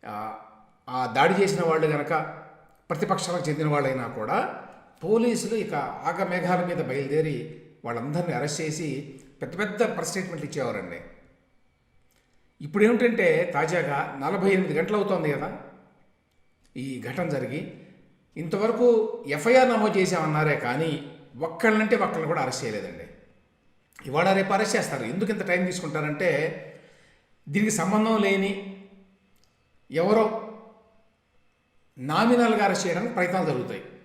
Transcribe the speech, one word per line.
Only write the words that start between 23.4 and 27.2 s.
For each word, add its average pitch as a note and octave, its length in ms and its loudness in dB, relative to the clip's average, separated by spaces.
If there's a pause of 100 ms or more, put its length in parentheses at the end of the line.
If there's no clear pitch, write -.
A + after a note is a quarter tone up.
ఇవాళ E3+ 280 2
రేపు F#3+ 200 2
అరెస్ట్ G#3+ 220 0
చేస్తారు. D3 280 -2
ఎందుకు F#3 280 -2
ఇంత F#3 160 -4
టైమ్ F3+ 180 2
తీసుకుంటారంటే D#3 640 -2 (1200)